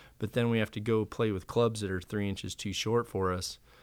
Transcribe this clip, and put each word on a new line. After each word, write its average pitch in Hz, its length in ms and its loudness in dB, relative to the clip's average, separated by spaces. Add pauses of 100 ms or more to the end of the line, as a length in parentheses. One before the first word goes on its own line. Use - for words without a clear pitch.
(180)
but 107 140 -4
then 120 160 2
we 117 120 4
have 107 120 0
to 104 80 -6
go 110 240 2
play 110 260 0
with 95 160 -4
clubs 113 360 2
that 98 80 -2
are 92 100 0
three 101 260 -2
inches 98 280 -4
too - 180 -4
short 117 340 0
for 95 260 0
us. 90 260 -4 (240)